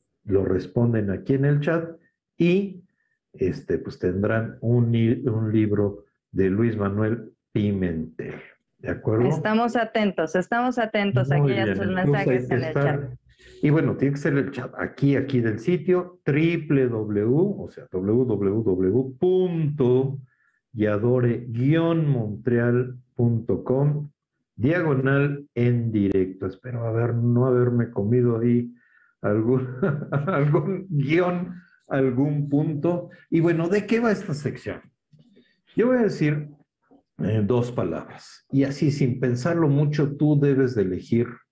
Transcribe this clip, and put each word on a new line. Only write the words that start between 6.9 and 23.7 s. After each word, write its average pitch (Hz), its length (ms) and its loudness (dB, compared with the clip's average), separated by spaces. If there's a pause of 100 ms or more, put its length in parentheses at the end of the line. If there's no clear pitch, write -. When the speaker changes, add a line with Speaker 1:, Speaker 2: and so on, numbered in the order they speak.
Speaker 1:
Pimentel. 95 840 -4 (420)
¿De - 120 -10
acuerdo? 110 380 0
Speaker 2:
Estamos 220 480 0
atentos, 208 600 -2
estamos 240 440 0
atentos 208 500 0
Speaker 1:
Muy 143 220 2
Speaker 2:
aquí - 80 0
a - 60 0
Speaker 1:
bien, 98 100 0
Speaker 2:
sus 98 100 -2
Speaker 1:
entonces - 200 0
Speaker 2:
mensajes 135 380 2
Speaker 1:
hay 123 40 -8
que - 60 -2
Speaker 2:
en 120 60 2
el 160 80 -2
Speaker 1:
estar 147 160 -2 (180)
Speaker 2:
chat. - 180 -12 (420)
Speaker 1:
Y 147 80 2
bueno, 143 280 2
tiene 139 160 0
que 143 60 -6
ser 156 180 -2
el - 140 -2
chat 123 280 -10
aquí, 139 360 0
aquí 123 260 0
del 110 180 -2
sitio, 180 640 -2
triple 151 640 2
W, 107 400 -2
o 147 420 0
sea, - 220 -18
w 107 340 2
w 101 380 0
w 101 560 0
punto 147 1000 0 (540)
yadore 117 760 0
guion 156 580 2
montreal 120 880 0 (180)
punto 113 480 0
com, 147 460 0 (460)